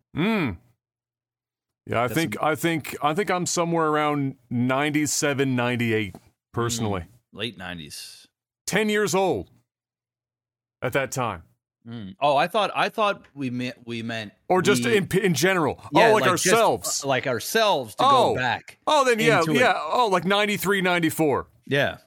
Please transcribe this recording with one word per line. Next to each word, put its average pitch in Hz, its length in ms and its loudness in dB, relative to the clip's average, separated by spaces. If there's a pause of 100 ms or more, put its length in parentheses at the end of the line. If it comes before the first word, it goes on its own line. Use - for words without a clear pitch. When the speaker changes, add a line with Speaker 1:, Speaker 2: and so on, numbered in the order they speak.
(180)
Speaker 1:
Mm. 165 400 -2 (1300)
Yeah, 107 140 -2
I 123 80 2
Speaker 2:
That's 110 80 -6
Speaker 1:
think, 156 220 -2
Speaker 2:
a - 80 -4
Speaker 1:
I 151 100 0
think, 165 480 -4
I 151 100 0
think 190 160 -2
I'm 180 160 -2
somewhere 170 400 0
around 147 520 0 (120)
ninety-seven, 139 1040 0
ninety-eight, 117 600 -2 (380)
personally. 117 480 -2
Speaker 2:
Mm, 80 60 -14 (260)
late 104 260 -10
nineties. 87 680 -14 (380)
Speaker 1:
Ten 208 240 -2
years 208 240 0
old 170 380 -2 (1300)
at 127 120 -4
that 135 180 -2
time. 107 320 -4 (440)
Speaker 2:
Mm. 107 320 -12
Oh, 143 160 2
I 160 120 2
thought, 202 260 -2
I 170 160 0
thought 202 360 -4 (100)
we 135 160 -6
meant, 123 240 -8 (100)
we 117 160 -8
meant 113 300 -10 (180)
Speaker 1:
Or 180 140 2
just 247 220 2
Speaker 2:
we 226 120 2
Speaker 1:
in, 185 100 0 (140)
in 185 140 2
general. 160 560 0
Speaker 2:
Yeah, 226 180 6
Speaker 1:
Oh, 214 40 6
like 214 120 4
Speaker 2:
like, 190 140 4
just, - 80 -2
Speaker 1:
ourselves. 190 560 2
Speaker 2:
uh, 143 40 -6
like 127 200 0
ourselves 135 680 0
to - 80 0
Speaker 1:
Oh. 247 300 6
Speaker 2:
go - 40 -2
back 120 500 -4
Speaker 1:
Oh, 294 180 4
then 233 140 2
yeah, 220 220 4
Speaker 2:
into 160 100 0
it. 147 80 2
Speaker 1:
yeah. 185 200 4
Oh, 180 280 0
like 180 180 0
ninety-three, 202 560 0
ninety-four. 160 640 0 (220)
Speaker 2:
Yeah. 127 400 -2